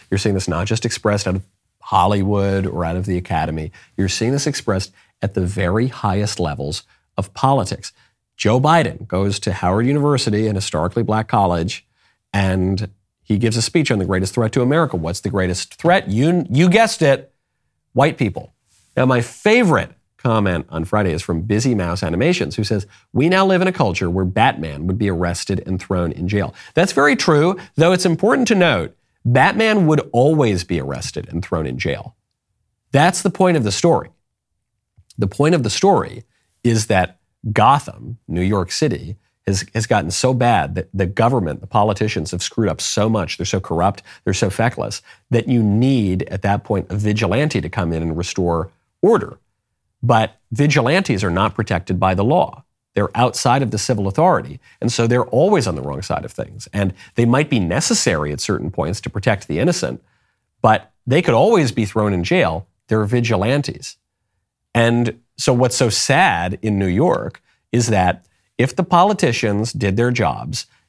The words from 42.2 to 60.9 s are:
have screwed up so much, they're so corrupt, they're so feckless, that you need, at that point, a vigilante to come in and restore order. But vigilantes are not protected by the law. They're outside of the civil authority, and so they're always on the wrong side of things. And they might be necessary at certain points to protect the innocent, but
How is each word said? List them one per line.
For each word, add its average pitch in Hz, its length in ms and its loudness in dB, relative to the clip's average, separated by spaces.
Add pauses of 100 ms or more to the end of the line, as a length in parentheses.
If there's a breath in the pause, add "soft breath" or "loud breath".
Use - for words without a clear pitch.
have 90 100 -6
screwed 107 280 -2
up 80 100 -4
so 107 300 -2
much, 104 280 -2
they're - 80 -6
so 98 140 -2
corrupt, 87 420 -2 (220 loud breath)
they're 101 100 0
so 95 160 0
feckless, 110 520 -4 (300 loud breath)
that 117 180 0
you 120 120 2
need, 107 640 2
at - 200 -8
that 101 200 0
point, 98 260 -2
a 98 60 -6
vigilante 104 640 0
to 76 80 -4
come 85 240 -4
in 80 100 -2
and 80 160 -4
restore 87 540 -2 (300)
order. - 360 2 (640)
But 113 360 2 (140)
vigilantes 139 720 0
are 98 60 0
not 95 260 0
protected 92 440 -2
by 95 140 2
the 95 100 0
law. - 400 0 (300)
They're 104 220 0
outside 123 460 2
of 117 100 -2
the 107 60 -2
civil 101 300 -2
authority, 143 520 0 (200 soft breath)
and 120 120 -2
so 117 160 0
they're 120 180 2
always 147 420 2
on 85 80 -2
the 69 60 -8
wrong 69 200 -8
side - 220 -6
of - 80 -14
things. - 400 -12
And 95 220 -2 (220 loud breath)
they 117 100 4
might 139 240 2
be 123 100 2
necessary 87 720 0
at 71 80 -6
certain - 320 -4
points 85 300 -4
to - 80 -10
protect 101 380 -2
the 76 120 -2
innocent, 120 420 -2 (600)
but 110 300 2 (140)